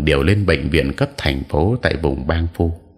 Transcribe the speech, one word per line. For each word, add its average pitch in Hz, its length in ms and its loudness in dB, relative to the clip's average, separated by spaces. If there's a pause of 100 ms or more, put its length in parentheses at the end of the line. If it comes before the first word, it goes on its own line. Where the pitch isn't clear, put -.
điều 71 180 2
lên 98 240 2
bệnh 76 240 2
viện 71 220 0
cấp 139 240 -2
thành 67 280 -2
phố 85 380 0
tại 80 140 0
vùng 67 300 -2
Bang 82 280 0
Phu. 82 260 -2 (180)